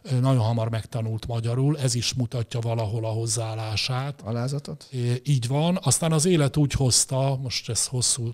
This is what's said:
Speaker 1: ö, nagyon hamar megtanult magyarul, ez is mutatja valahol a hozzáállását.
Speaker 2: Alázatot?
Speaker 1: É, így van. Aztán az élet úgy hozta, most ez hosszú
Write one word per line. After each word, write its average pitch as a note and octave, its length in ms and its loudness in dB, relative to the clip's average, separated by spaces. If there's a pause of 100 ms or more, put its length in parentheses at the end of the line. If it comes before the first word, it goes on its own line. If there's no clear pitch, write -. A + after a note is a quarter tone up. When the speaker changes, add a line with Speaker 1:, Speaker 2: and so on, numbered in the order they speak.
Speaker 1:
ö, B2+ 180 0
nagyon C3 240 4
hamar A2+ 240 0
megtanult A2 580 -4
magyarul, A#2+ 520 0
ez C3 160 0
is A#2+ 200 -2
mutatja A#2+ 460 -2
valahol A2+ 440 -2
a A2 40 -2
hozzáállását. A2+ 1160 -4
Speaker 2:
Alázatot? C3+ 640 -4
Speaker 1:
É, A#2+ 340 0
így B2 240 2
van. D#3+ 340 2
Aztán D#3+ 300 2
az D#3 120 4
élet D#3+ 320 4
úgy D3 160 4
hozta, C3+ 680 2
most - 260 -6
ez A2 180 -2
hosszú A#2+ 460 -2